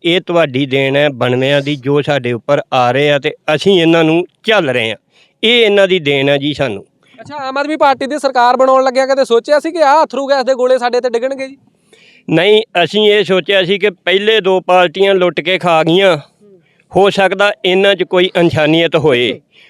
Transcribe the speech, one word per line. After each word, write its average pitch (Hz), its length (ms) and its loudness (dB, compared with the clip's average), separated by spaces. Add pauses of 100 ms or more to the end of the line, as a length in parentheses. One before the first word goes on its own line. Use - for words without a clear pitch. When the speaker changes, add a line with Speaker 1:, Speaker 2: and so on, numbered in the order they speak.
Speaker 1:
ਇਹ 175 180 0
ਤੁਹਾਡੀ 143 440 -2
ਦੇਣ 135 300 -2
ਹੈ 147 140 2
ਬਾਨਵਿਆਂ 127 520 0
ਦੀ, 147 140 -4
ਜੋ 139 260 -2
ਸਾਡੇ 135 300 -4
ਉੱਪਰ 139 300 -2 (120)
ਆ 123 180 2
ਰਹੇ 147 200 0
ਆ 143 80 0
ਤੇ 151 160 -6 (200)
ਅਸੀਂ 185 260 2
ਇਹਨਾਂ 165 220 4
ਨੂੰ 165 220 0 (180)
ਝੱਲ 202 260 0
ਰਹੇ 117 220 -2
ਆ। 101 40 -8 (480)
ਇਹ 233 220 2
ਇਹਨਾਂ 202 220 2
ਦੀ 180 120 0
ਦੇਣ 139 300 0
ਹੈ 143 80 2
ਜੀ 143 160 -4
ਸਾਨੂੰ। 120 320 -6 (360)
Speaker 2:
ਅੱਛਾ, 285 140 -18
ਆਮ 262 220 -8
ਆਦਮੀ 294 180 -4
ਪਾਰਟੀ 269 300 0
ਦੀ 277 140 -6
ਸਰਕਾਰ 247 380 2
ਬਣਾਉਣ 262 260 2
ਲੱਗਿਆ 262 220 0
ਕਦੇ 269 200 0
ਸੋਚਿਆ 233 340 0
ਸੀ 320 120 -6
ਕਿ 330 120 0
ਆਹ 285 220 4
ਅਥਰੂ 269 200 -6
ਗੈਸ 262 200 -2
ਦੇ 262 80 0
ਗੋਲੇ 254 240 0
ਸਾਡੇ 240 240 -2
ਤੇ 254 80 -2
ਡਿੱਗਣਗੇ 262 380 -6
ਜੀ? 277 100 -20 (720)
Speaker 1:
ਨਹੀਂ, 208 340 2 (200)
ਅਸੀਂ 208 280 0
ਇਹ 208 120 2
ਸੋਚਿਆ 185 400 0
ਸੀ 190 140 -2
ਕਿ 202 120 -2
ਪਹਿਲੇ 196 500 -2
ਦੋ 185 200 0
ਪਾਰਟੀਆਂ 180 560 2
ਲੁੱਟ 180 260 -2
ਕੇ 180 160 -2
ਖਾ 165 260 0
ਗਈਆਂ, 175 340 2 (800)
ਹੋ 196 140 2
ਸਕਦਾ 196 420 0 (140)
ਇਹਨਾਂ 196 300 2
'ਚ 175 80 -4
ਕੋਈ 185 340 0
ਇਨਸਾਨੀਅਤ 165 580 0
ਹੋਏ। 123 460 0 (280)